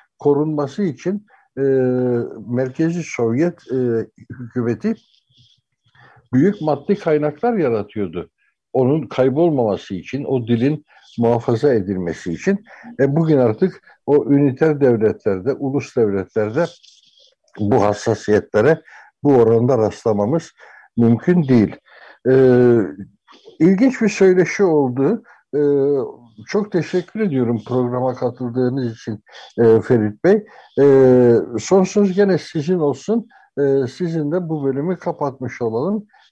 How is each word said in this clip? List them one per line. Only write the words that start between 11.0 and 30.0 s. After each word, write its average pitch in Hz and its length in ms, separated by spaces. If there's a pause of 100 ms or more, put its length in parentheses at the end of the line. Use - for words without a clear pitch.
muhafaza 120 560
edilmesi 92 580
için. 196 320 (360)
E, 139 160
bugün 156 220
artık 123 440 (240)
o 143 260
üniter 143 480
devletlerde, 107 720
ulus 135 440
devletlerde 107 680 (960)
bu 104 220
hassasiyetlere 107 1000 (400)
bu 143 120
oranda 117 440
rastlamamız 110 720 (460)
mümkün 123 520
değil. 107 280 (540)
E, 131 40 (1200)
ilginç 196 440
bir 214 60
söyleşi 185 540
oldu. 147 600 (320)
E, 147 60 (840)
çok 202 260
teşekkür 185 480
ediyorum 127 460
programa 123 480
katıldığınız 123 800
için, 110 320 (340)
e, 113 220
Ferit 107 440